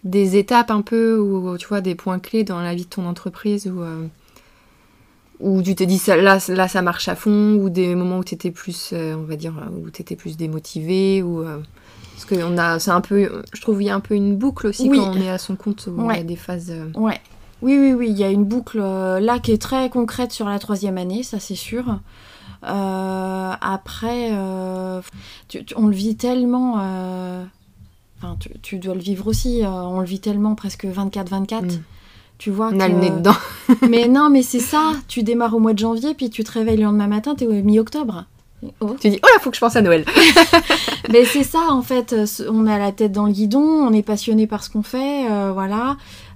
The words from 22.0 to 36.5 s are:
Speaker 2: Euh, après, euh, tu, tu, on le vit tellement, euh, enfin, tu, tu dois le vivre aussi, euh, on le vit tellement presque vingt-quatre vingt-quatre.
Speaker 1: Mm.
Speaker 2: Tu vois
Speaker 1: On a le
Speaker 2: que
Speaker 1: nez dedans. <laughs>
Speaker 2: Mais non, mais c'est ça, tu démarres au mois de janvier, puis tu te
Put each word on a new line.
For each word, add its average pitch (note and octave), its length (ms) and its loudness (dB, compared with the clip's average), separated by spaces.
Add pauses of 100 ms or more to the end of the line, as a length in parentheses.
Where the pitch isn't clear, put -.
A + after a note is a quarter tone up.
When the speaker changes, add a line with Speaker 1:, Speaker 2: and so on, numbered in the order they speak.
Speaker 2:
Euh, F#3+ 960 -4
après, A3+ 720 -6
euh, F#3 680 -6 (460)
tu, - 180 -14
tu, - 120 -18
on A3 100 4
le G#3 80 2
vit G#3+ 200 -2
tellement, B3 640 0
euh, F#3 640 -6 (760)
enfin, F3 220 -12
tu, - 100 -12 (120)
tu - 180 -10
dois F#3 160 -6
le F#3 60 -4
vivre G3 260 -4
aussi, A#3 360 0
euh, G3+ 60 -2
on F#3 300 -4
le F#3 80 -2
vit F#3+ 120 -6
tellement G#3 360 0
presque G3+ 300 -10
vingt-quatre F#3+ 440 -4
vingt-quatre. G3 360 -4
Speaker 1:
Mm. F3 160 -4 (580)
Speaker 2:
Tu - 100 -6
vois G#3 240 -2
Speaker 1:
On G3 60 2
a F#3+ 80 4
le F3+ 80 4
Speaker 2:
que F3+ 40 4
Speaker 1:
nez F3+ 120 4
dedans. E3+ 240 4 (240)
<laughs> B3 300 4
Speaker 2:
Mais A#3 180 6
non, C#4+ 240 6
mais C4+ 100 8
c'est B3 180 -2
ça, D4+ 340 0 (140)
tu - 140 -4
démarres A#3 320 2
au A#3 60 2
mois A3 140 4
de G3+ 60 0
janvier, A#3 360 -2
puis B3+ 160 -6
tu A3 120 -6
te A3 80 -8